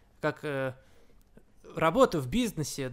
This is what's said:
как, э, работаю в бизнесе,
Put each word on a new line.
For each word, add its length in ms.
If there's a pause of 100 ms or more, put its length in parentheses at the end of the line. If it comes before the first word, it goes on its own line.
(200)
как, 240
э, 300 (1000)
работаю 480
в 60
бизнесе, 640